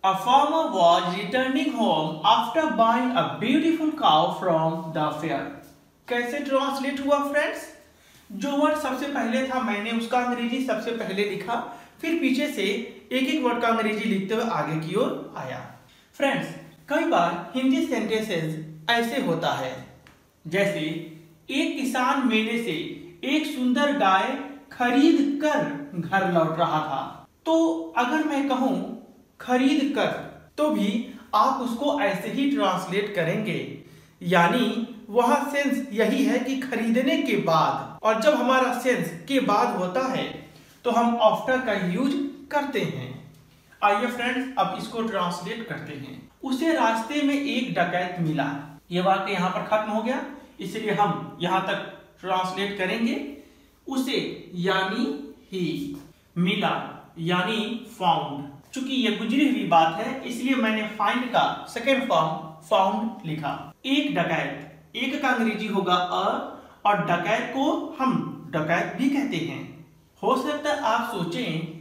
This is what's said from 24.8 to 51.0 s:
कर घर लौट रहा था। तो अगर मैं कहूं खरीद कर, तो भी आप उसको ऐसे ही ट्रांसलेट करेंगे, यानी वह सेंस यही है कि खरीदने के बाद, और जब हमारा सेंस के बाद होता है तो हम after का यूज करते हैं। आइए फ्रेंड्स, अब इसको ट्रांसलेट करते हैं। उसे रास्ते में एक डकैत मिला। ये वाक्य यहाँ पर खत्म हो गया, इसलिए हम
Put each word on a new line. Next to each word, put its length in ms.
कर 580
घर 320
लौट 260
रहा 240
था। 440
तो 80
अगर 260
मैं 240
कहूं 280
खरीद 540
कर, 120
तो 120
भी 180
आप 260
उसको 400
ऐसे 300
ही 200
ट्रांसलेट 640
करेंगे, 460
यानी 640
वह 260
सेंस 400
यही 320
है 140
कि 220
खरीदने 560
के 260
बाद, 600
और 200
जब 120
हमारा 440
सेंस 340
के 140
बाद 340
होता 320
है 180
तो 60
हम 320
after 340
का 60
यूज 260
करते 300
हैं। 280
आइए 240
फ्रेंड्स, 520
अब 200
इसको 240
ट्रांसलेट 680
करते 260
हैं। 360
उसे 300
रास्ते 480
में 120
एक 400
डकैत 460
मिला। 300
ये 100
वाक्य 320
यहाँ 180
पर 160
खत्म 260
हो 100
गया, 180
इसलिए 340
हम 480